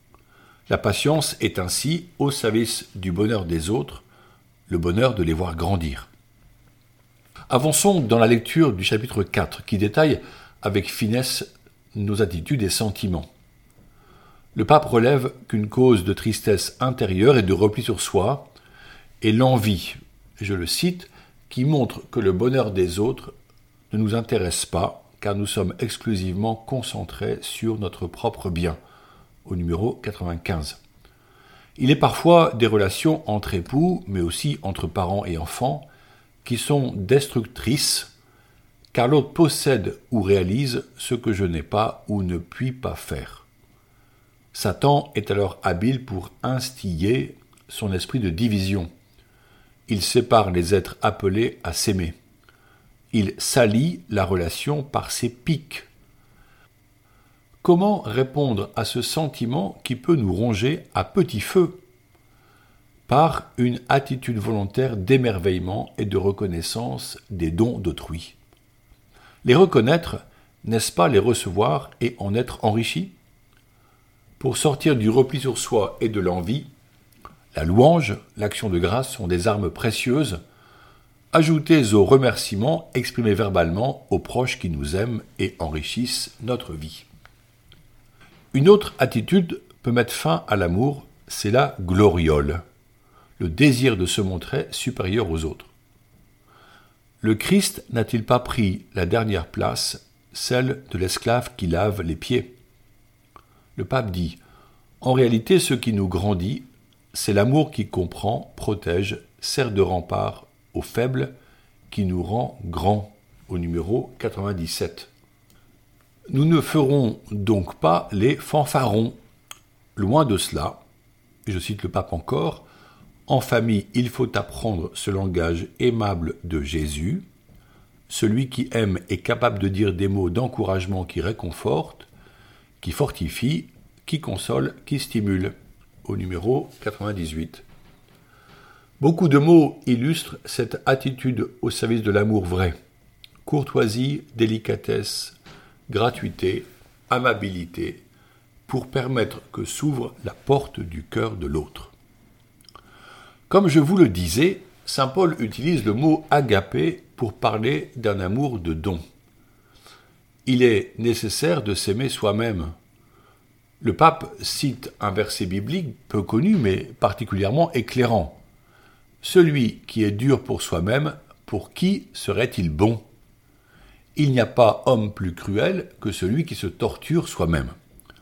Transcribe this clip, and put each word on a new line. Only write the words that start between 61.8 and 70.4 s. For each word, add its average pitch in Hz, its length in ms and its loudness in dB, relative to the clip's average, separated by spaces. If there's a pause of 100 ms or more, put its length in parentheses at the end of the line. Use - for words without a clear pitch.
Par 147 500 2
une 123 320 0
attitude 123 480 -2
volontaire 110 600 -2
d'émerveillement 98 1000 0
et 107 80 -2
de 95 120 -2
reconnaissance 98 1000 -4 (120)
des 82 220 -2
dons 113 260 2
d'autrui. 85 580 -8 (1080)
Les 123 100 8
reconnaître, 165 720 4 (380)